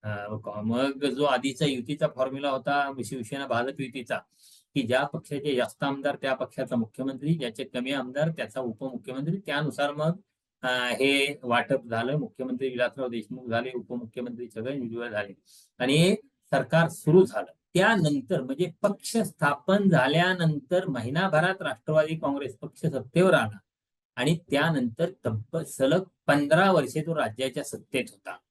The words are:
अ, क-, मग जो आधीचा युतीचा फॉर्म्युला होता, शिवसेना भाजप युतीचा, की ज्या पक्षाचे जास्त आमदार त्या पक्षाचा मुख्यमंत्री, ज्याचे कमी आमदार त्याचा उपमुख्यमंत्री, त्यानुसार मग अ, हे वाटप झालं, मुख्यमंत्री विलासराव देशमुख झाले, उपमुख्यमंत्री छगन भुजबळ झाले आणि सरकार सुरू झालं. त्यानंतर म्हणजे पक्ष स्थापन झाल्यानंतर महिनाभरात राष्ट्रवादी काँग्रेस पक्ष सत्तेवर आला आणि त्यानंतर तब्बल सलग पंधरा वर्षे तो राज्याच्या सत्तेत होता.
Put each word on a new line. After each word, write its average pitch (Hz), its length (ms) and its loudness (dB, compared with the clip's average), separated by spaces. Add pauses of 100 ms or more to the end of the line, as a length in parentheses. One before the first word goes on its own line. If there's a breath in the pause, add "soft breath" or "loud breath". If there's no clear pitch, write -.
अ, 107 340 -8
क-, 107 220 -10
मग 131 460 -2
जो 139 200 0
आधीचा 135 420 0
युतीचा 143 400 -4 (100)
फॉर्म्युला 135 340 -4
होता, 139 420 -2 (120)
शिवसेना 135 420 -8
भाजप 127 340 -2
युतीचा, 123 380 -6 (560 soft breath)
की 139 80 0
ज्या 123 220 2
पक्षाचे 143 520 -4
जास्त 123 280 -2
आमदार 139 320 -2
त्या 135 180 -2
पक्षाचा 127 420 -4
मुख्यमंत्री, 135 580 -2
ज्याचे 131 300 -6
कमी 127 280 -6
आमदार 139 360 -2
त्याचा 131 320 -6
उपमुख्यमंत्री, 131 880 -6
त्यानुसार 147 460 -2
मग 160 240 -2 (460)
अ, 127 60 -2
हे 135 760 2
वाटप 120 440 0
झालं, 120 320 -2
मुख्यमंत्री 131 500 -4
विलासराव 123 400 -2
देशमुख 120 400 -8
झाले, 120 260 -2
उपमुख्यमंत्री 120 840 -10
छगन 131 240 -6
भुजबळ 120 280 -6
झाले 104 240 -6 (460 soft breath)
आणि 156 380 4 (340)
सरकार 156 380 2
सुरू 180 360 6
झालं. - 280 -4 (220)
त्यानंतर 170 680 2
म्हणजे 135 300 -4 (120)
पक्ष 202 340 0
स्थापन 190 720 2
झाल्यानंतर 165 1000 4
महिनाभरात 156 720 0
राष्ट्रवादी 156 540 2
काँग्रेस 139 400 -4
पक्ष - 300 -8
सत्तेवर 160 480 4
आला 110 240 0 (580)
आणि 147 220 2 (120)
त्यानंतर 143 600 0 (160)
तब्बल 113 380 -4
सलग 151 400 2 (220)
पंधरा 151 460 6
वर्षे 151 300 2
तो 165 120 -2
राज्याच्या 131 500 -2
सत्तेत - 460 -4
होता. - 260 -14 (140)